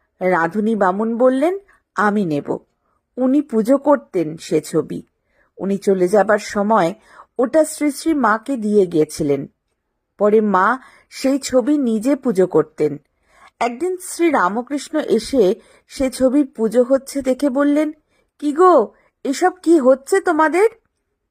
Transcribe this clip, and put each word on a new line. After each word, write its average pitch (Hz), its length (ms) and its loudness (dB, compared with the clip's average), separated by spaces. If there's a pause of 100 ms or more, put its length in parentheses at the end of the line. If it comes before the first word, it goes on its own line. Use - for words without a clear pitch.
(200)
রাঁধুনি 185 560 0
বামুন 202 400 -2
বললেন, 269 420 0 (360)
"আমি 208 300 0
নেব।" 147 340 -4 (580)
উনি 262 260 0
পুজো 240 360 0
করতেন 185 580 -2
সে 160 240 -4
ছবি। - 420 -4 (560)
উনি 196 200 -4
চলে 185 300 0
যাবার 208 300 2
সময় 202 560 -2 (440)
ওটা 262 260 2
শ্রী 294 260 -4
শ্রী 320 240 -4
মাকে 226 420 -2
দিয়ে 208 300 0
গিয়েছিলেন। 151 600 -2 (720)
পরে 208 220 2
মা 208 380 2 (320)
সেই 269 280 -2
ছবি 262 400 0
নিজে 240 380 -2
পুজো 190 300 0
করতেন। 151 520 -2 (600)
একদিন 254 420 -4
শ্রী - 280 -2
রামকৃষ্ণ 247 680 -2
এসে 226 560 0 (340)
সে 262 220 -4
ছবির 262 360 0 (100)
পুজো 220 260 2
হচ্ছে 269 400 -2
দেখে 262 280 0
বললেন, 285 420 0 (460)
"কি 294 140 -4
গো, 311 400 4 (320)
এসব 311 280 -2 (100)
কি 330 160 4
হচ্ছে 269 420 2
তোমাদের?" 339 500 2 (600)